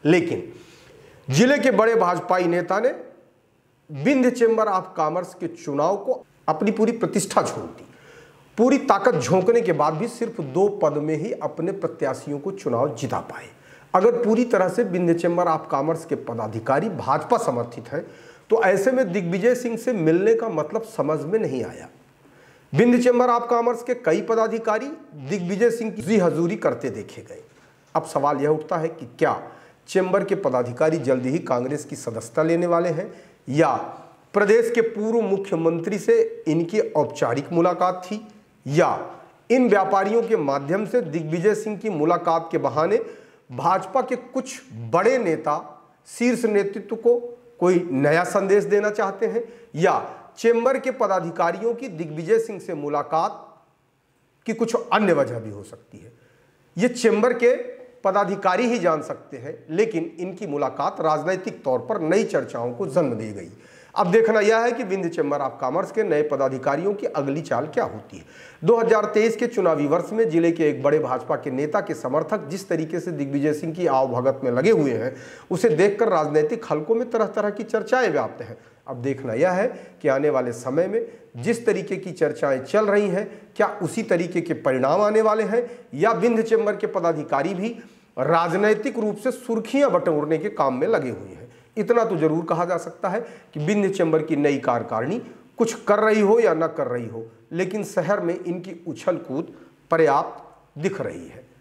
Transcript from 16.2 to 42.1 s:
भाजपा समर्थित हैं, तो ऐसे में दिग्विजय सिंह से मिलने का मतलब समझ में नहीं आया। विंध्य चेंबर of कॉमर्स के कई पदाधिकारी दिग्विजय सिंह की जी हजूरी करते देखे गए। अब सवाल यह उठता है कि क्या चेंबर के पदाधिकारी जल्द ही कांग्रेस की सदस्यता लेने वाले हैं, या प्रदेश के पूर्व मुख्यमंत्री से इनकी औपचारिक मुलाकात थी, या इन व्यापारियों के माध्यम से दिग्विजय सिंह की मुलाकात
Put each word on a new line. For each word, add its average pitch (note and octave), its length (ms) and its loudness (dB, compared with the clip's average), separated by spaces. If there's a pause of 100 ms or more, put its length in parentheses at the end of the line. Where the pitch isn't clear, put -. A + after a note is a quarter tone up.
भाजपा D#3 480 -2
समर्थित A#2+ 520 -4
हैं, D3 120 -6 (500)
तो A3+ 120 4
ऐसे G3 300 4
में B3 200 0
दिग्विजय F#3+ 420 2
सिंह B3 220 -4
से B3 160 -2
मिलने F#3 420 4
का A3+ 140 -2
मतलब A3 340 -4 (140)
समझ D3+ 240 -2
में F3 180 -2
नहीं C3+ 260 -2
आया। - 240 -14 (840)
विंध्य A#3+ 300 6
चेंबर B3 260 4
of A#3+ 200 2
कॉमर्स A#3+ 340 0
के B3 120 -4
कई F#3+ 280 0
पदाधिकारी A3+ 680 -2 (380)
दिग्विजय G3 420 0
सिंह A3+ 200 -4
की G3+ 120 -10
जी G#3 160 2
हजूरी E3+ 380 2
करते C3 340 -2
देखे G#2 320 -12
गए। - 200 -18 (520)
अब D#3+ 100 0
सवाल C#3+ 360 0
यह C#3+ 80 0
उठता D#3 280 0
है D#3+ 120 -2
कि C3 300 -12
क्या B2+ 220 0 (480)
चेंबर F#3 360 2
के G3 100 -2
पदाधिकारी B2+ 640 0
जल्द B2+ 280 0
ही C#3 120 0
कांग्रेस C3 460 -2
की D3 120 -12
सदस्यता A2+ 460 -4
लेने E3+ 240 2
वाले E3+ 220 2
हैं, E3+ 240 -4 (360)
या C3+ 460 2 (400)
प्रदेश A3 400 4
के A#3 60 4
पूर्व A3+ 400 0
मुख्यमंत्री F3+ 760 0
से A3+ 500 2
इनकी E3 320 2
औपचारिक C#3 720 -2
मुलाकात F3+ 540 2
थी, G#3+ 140 -8 (460)
या D3 440 2 (400)
इन B3 180 6
व्यापारियों G3+ 540 4
के A3+ 140 0
माध्यम C#3+ 500 -2
से B3 140 0
दिग्विजय E3 540 0
सिंह G#3+ 240 -6
की A3 120 -4
मुलाकात E3 640 0